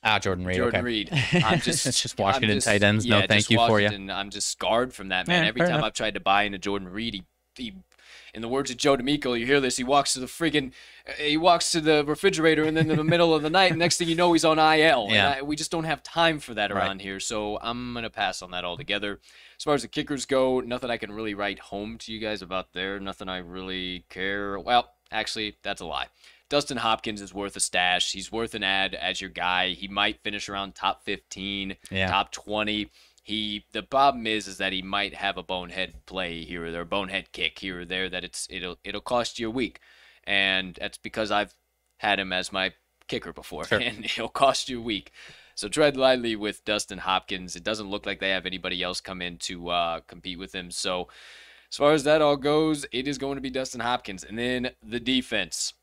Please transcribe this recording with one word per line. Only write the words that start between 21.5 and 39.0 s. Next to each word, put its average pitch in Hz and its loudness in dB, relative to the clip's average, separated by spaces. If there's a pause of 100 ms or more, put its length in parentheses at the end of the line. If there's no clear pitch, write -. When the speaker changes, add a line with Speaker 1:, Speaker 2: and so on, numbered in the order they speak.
Speaker 2:
home 104 -10
to - -12
you 110 -8
guys 107 -6
about 92 -8
there. 95 -6
Nothing 98 -10
I 92 -6
really 92 -8
care. 98 -4
Well, 120 0 (180)
actually, 107 -4
that's 98 -6
a 92 -10
lie. 69 -6 (400)
Dustin 143 0
Hopkins 113 -2
is 92 -14
worth 101 -8
a 98 -4
stash. 90 2
He's 95 -10
worth 113 -4
an 107 -4
ad 95 0
as 90 -4
your 95 -8
guy. 90 0
He 92 -10
might 101 0
finish 104 -8
around 98 -8
top - -2
fifteen, 98 -8 (140)
Speaker 1:
Yeah. 95 0
Speaker 2:
top 98 0
twenty. 104 -4 (340)
He, 104 -6
the 110 -6
problem 135 2
is, 107 -2
is 95 -14
that 95 0
he 95 -4
might 98 -4
have 95 -4
a 92 -10
bonehead 90 -8
play 87 -6
here 85 -8
or 82 -8
there, 85 -6
a 85 -8
bonehead 95 -4
kick 85 -6
here 92 -8
or 87 -10
there 92 -4
that 90 -8
it's, - -10
it'll, 87 -10
it'll 101 -8